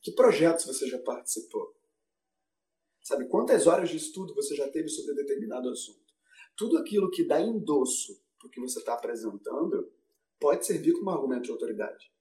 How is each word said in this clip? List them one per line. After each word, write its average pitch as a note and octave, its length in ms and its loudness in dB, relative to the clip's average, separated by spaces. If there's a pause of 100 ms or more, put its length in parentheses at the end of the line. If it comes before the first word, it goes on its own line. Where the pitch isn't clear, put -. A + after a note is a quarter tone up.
Que - 100 -6
projetos E3 540 6
você C3+ 220 -4
já B2 120 -6
participou? - 760 -8 (1300)
Sabe, - 240 -2
quantas A3+ 400 6
horas F3 220 6
de D#3+ 80 -4
estudo F#3 380 -10
você G3+ 200 -2
já C#3 140 -2
teve D#3 180 -4
sobre C#3+ 280 -6
determinado B2+ 540 -4
assunto? - 320 -12 (540)
Tudo A#3+ 220 2
aquilo G3 340 2
que E3 160 0
dá - 140 4
endosso D3+ 800 0 (180)
pro - 100 -20
que - 120 -16
você B2 220 -6
tá A#2 100 -2
apresentando A#2 1000 -4 (480)
pode C#3+ 260 2
servir E3+ 280 2
como F#3+ 160 -2
argumento C3 360 -2
de B2 60 -8
autoridade. G#2+ 680 -6